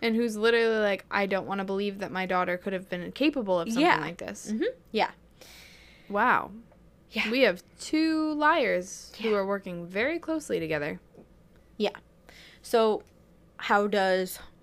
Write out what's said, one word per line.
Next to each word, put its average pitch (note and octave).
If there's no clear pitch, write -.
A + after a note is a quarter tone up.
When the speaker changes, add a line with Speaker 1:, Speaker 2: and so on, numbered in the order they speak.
Speaker 1:
And A3+
who's A3+
literally A3+
like, G3+
"I G3+
don't F#3+
wanna G3
believe G3
that F#3
my F#3
daughter F3+
could F#3+
have F#3+
been F3+
capable A3+
of E3+
something A#3+
Speaker 2:
Yeah. -
Speaker 1:
like E3+
this." G3
Speaker 2:
Mm-hmm. A3
Yeah. G#3
Speaker 1:
Wow. G3+
Speaker 2:
Yeah. G#3+
Speaker 1:
We C4
have F#3
two D#4
liars C4
who A3
Speaker 2:
Yeah. G#3
Speaker 1:
are G3
working F#3+
very A#3
closely D#4
together. D#3
Speaker 2:
Yeah. G#3
So A3
how G#3
does F#3+